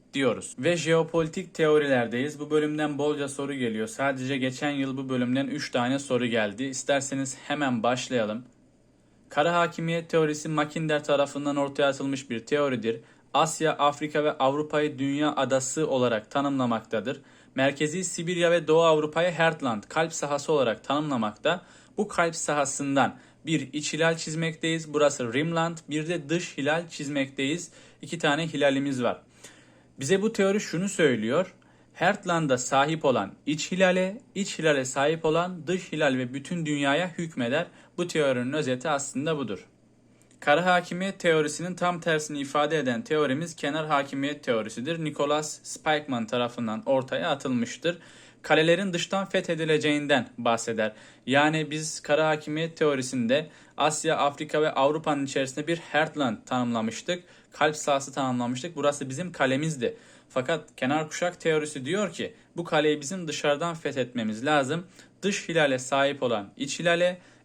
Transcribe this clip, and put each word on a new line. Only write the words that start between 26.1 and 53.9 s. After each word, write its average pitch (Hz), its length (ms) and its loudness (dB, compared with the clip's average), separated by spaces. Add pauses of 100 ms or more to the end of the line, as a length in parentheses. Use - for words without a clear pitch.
dış 170 280 -2
hilal 160 320 0
çizmekteyiz. 139 840 -4 (300)
İki 160 180 -10
tane 156 280 2
hilalimiz 139 560 2
var. 101 180 0 (800)
Bize 180 220 2
bu 220 120 0
teori 196 260 2
şunu 190 300 -4
söylüyor. 135 640 2 (400)
Heartland'a 165 640 2
sahip 143 480 2
olan 107 280 2 (120)
iç 156 260 -4
hilale, 185 500 2 (140)
iç 190 240 -6
hilale 147 260 4
sahip 147 400 0
olan 165 420 0
dış 180 240 -4
hilal 147 260 2
ve 123 160 -4
bütün 160 320 -6
dünyaya 147 520 0
hükmeder. 156 500 -2 (300)
Bu 175 100 -2
teorinin 135 460 0
özeti 131 360 -2
aslında 147 480 -2
budur. 104 300 -8 (720)
Kara 151 260 6
hakimiyet 180 540 0
teorisinin 160 560 0
tam 175 240 0
tersini 156 400 -2
ifade 151 400 0
eden 123 240 -2
teorimiz 151 520 0
kenar 156 320 -4
hakimiyet 139 560 -2
teorisidir. 120 600 -2
Nicholas 147 600 -2
Spikman 135 640 -2
tarafından 117 580 -4
ortaya 135 440 0
atılmıştır. 135 680 -2 (440)
Kalelerin 170 520 4
dıştan 190 320 -2
fethedileceğinden 151 1120 2
bahseder. 113 560 0 (320)
Yani 147 460 4
biz 156 280 -6
kara 151 280 2
hakimiyet 156 500 -2
teorisinde 131 720 0 (280)
Asya, 151 400 0